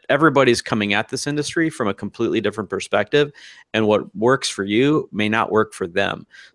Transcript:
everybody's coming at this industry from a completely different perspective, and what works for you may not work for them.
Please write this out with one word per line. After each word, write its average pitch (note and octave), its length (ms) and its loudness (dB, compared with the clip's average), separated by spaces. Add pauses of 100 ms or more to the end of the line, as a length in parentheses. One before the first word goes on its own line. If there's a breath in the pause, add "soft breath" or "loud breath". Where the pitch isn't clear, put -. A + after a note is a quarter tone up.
everybody's C3+ 520 4
coming G#2 320 -2
at G#2 160 0
this - 180 -6
industry D3 420 -2
from B2+ 180 -4
a G2 60 -2
completely G#2 480 -4
different G#2 280 -4
perspective, C#3+ 640 0 (420 loud breath)
and A2 140 2
what G#2 280 0
works B2 340 2
for - 140 -6
you B2+ 480 0
may G#2+ 180 -2
not A2 220 0
work G#2+ 220 0
for F#2+ 140 -6
them. F#2+ 380 -4 (300 loud breath)